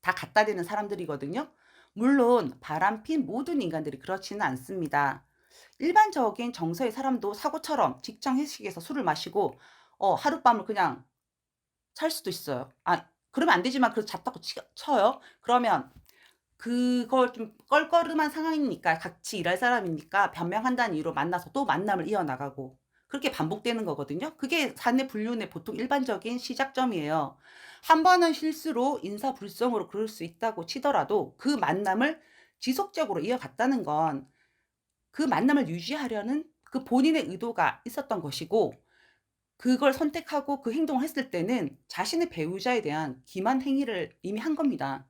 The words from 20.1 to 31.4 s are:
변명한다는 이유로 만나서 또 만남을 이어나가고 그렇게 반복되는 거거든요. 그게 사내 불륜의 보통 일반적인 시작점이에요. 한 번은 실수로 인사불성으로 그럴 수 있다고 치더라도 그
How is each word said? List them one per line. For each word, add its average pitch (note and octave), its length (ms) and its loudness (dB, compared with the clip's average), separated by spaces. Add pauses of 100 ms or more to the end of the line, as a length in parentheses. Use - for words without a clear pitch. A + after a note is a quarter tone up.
변명한다는 A3 680 -2
이유로 D#3 160 -4
만나서 E3 400 -2
또 C#4 120 0
만남을 F#3 440 0
이어나가고 C#3 680 -4 (300)
그렇게 C4+ 220 -4
반복되는 G#3+ 540 -4
거거든요. E3 520 -6
그게 C#4+ 400 -2
사내 C4 300 2
불륜의 A3 440 -6
보통 E3+ 260 -10
일반적인 B3 640 -2
시작점이에요. F#3+ 1000 -2 (460)
한 D#4+ 200 4
번은 F4 300 8
실수로 D4 720 -2
인사불성으로 G#3 840 -4
그럴 G#3+ 200 -4
수 G#3+ 160 -10
있다고 E3+ 420 -4
치더라도 G#3 680 0
그 - 120 -4